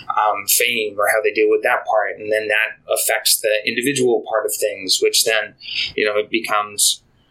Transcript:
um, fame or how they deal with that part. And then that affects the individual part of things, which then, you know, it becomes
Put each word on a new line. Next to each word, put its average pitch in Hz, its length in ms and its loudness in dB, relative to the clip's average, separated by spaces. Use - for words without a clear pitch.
um, 104 380 0
fame 113 520 0
or 104 80 2
how 107 140 2
they 107 100 2
deal 107 200 4
with 107 100 2
that 120 240 0
part. 101 320 0
And 107 140 -6
then 107 160 0
that 107 340 0
affects - 480 0
the 107 240 0
individual 123 640 0
part 107 200 0
of - 120 -4
things, 95 440 -2
which 107 200 2
then, 110 300 0
you 104 80 0
know, 104 140 0
it 107 140 -2
becomes 104 720 -2